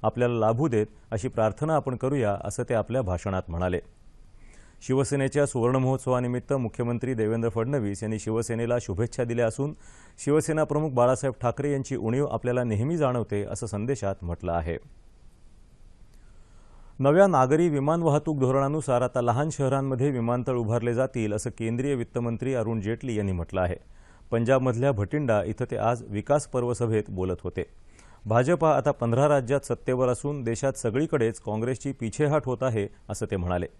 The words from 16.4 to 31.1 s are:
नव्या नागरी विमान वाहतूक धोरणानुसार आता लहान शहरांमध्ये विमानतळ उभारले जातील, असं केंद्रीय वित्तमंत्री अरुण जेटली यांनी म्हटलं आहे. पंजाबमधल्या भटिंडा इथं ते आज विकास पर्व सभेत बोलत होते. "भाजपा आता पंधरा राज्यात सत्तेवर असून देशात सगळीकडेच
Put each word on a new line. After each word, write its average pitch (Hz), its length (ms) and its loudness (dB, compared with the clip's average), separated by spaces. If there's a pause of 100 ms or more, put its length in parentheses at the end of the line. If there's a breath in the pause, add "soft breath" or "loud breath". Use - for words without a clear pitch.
नव्या 151 280 8
नागरी 156 420 4
विमान 151 340 2
वाहतूक 151 360 2
धोरणानुसार 135 640 2
आता 127 200 -2
लहान 120 280 2
शहरांमध्ये 135 640 0
विमानतळ 123 440 0
उभारले 117 380 0
जातील, 117 400 0
असं 107 160 -4
केंद्रीय 120 460 -2
वित्तमंत्री 120 580 -4
अरुण 113 280 -2
जेटली 117 340 -4
यांनी 101 160 0
म्हटलं 92 300 -2
आहे. 90 140 0 (560 soft breath)
पंजाबमधल्या 127 600 2
भटिंडा 110 520 0
इथं 107 280 -4
ते 117 60 -6
आज 113 300 0
विकास 107 400 0
पर्व 123 260 -2
सभेत 110 360 0
बोलत 92 340 -2
होते. - 220 -4 (600 soft breath)
"भाजपा 139 520 4
आता 143 140 2
पंधरा 120 360 2
राज्यात 139 340 2
सत्तेवर 127 480 0
असून 143 340 -4
देशात 117 300 -2
सगळीकडेच 120 680 0